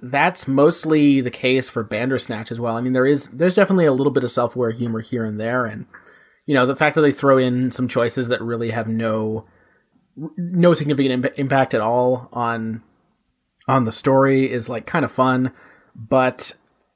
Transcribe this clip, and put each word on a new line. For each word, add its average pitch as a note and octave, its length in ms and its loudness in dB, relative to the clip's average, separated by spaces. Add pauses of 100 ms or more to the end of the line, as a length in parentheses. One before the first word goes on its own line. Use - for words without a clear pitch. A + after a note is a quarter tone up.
that's C#3+ 460 -2
mostly D3 720 4
the B2 100 -2
case B2+ 380 0
for A2+ 160 -6
Bandersnatch A2+ 680 -6
as A#2 80 -10
well. A#2 180 -4
I A#2 40 -6
mean, B2+ 120 -2
there B2+ 140 2
is, C#3 220 2
there's E3+ 260 0
definitely F#3 320 4
a C#3+ 60 4
little C3+ 200 2
bit C3+ 120 0
of D#3 60 -2
self-aware A#2+ 420 -2
humor A2+ 280 -4
here A2+ 240 -6
and G#2+ 140 -6
there, A#2 280 -4
and, G#2+ 200 -12 (600)
you D3+ 80 0
know, B2+ 120 4
the C3 100 0
fact D3+ 200 0
that D#3+ 60 2
they C#3+ 100 4
throw C#3 260 2
in B2+ 320 0
some B2+ 160 -4
choices A#2+ 420 -2
that A#2+ 140 -2
really A#2 280 -4
have A2+ 180 -6
no, A2 580 -4 (920)
no F3 380 4
significant C3+ 500 0
imp-, C3 140 -6
impact C3+ 360 0
at A#2 60 0
all B2 520 0
on, A2+ 500 -6 (840)
on C3 160 2
the A2 80 -2
story C3+ 580 2
is, A#2+ 180 -6
like, A#2 160 -8
kind D#3+ 200 -2
of - 80 -4
fun. B2+ 400 2 (420)
But, B2+ 600 0 (420)